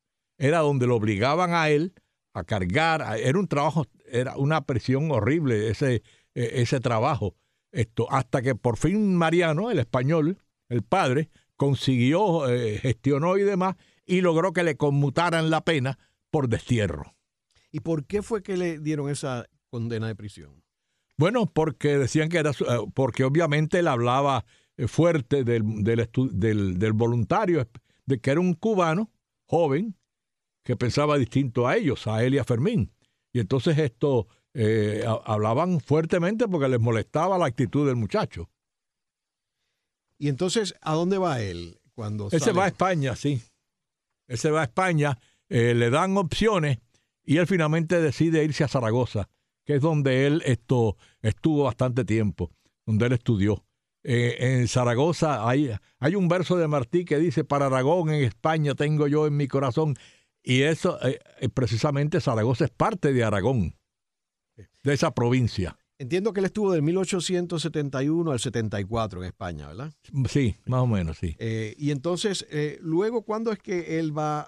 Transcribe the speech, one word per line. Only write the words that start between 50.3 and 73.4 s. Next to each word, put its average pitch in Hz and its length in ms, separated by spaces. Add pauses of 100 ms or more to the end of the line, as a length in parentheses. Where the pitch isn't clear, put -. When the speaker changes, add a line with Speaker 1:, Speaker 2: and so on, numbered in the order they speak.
Speaker 1:
esto, 120 520 (240)
estuvo 143 440
bastante 123 400
tiempo, 104 440 (380)
donde 107 180
él 127 80
estudió. 104 500 (400)
Eh, 120 360
en 123 280
Zaragoza 127 800
hay, 135 240 (280)
hay 175 160
un 190 120
verso 180 300
de 165 100
Martí 151 380
que 147 140
dice: 160 240
"Para 139 240
Aragón 151 440
en 151 120
España 147 500
tengo 147 340
yo 151 200
en 147 100
mi 147 100
corazón". 139 480 (460)
Y 127 200
eso, 156 440
eh, 135 140 (200)
eh, 127 100
precisamente 139 720
Zaragoza 123 440
es 127 60
parte 160 420
de 123 100
Aragón, 104 520 (1080)
de 143 100
esa 147 200
provincia. 120 640 (200)
Speaker 2:
Entiendo 180 360
que 190 80
él 185 40
estuvo 196 260
del 165 100
mil 165 160
ochocientos 175 640
setenta 143 420
y 143 60
uno 165 220
al 123 80
setenta 110 400
y 101 40
cuatro 98 400
en 92 40
España, 85 420
¿verdad? 127 240 (360)
Speaker 1:
Sí, 131 360
más 127 160
o 127 60
menos, 90 300
sí. 82 220
Speaker 2:
Eh, 110 380
y 147 140
entonces, 170 600
eh, 147 300
luego, 208 420
¿cuándo 220 300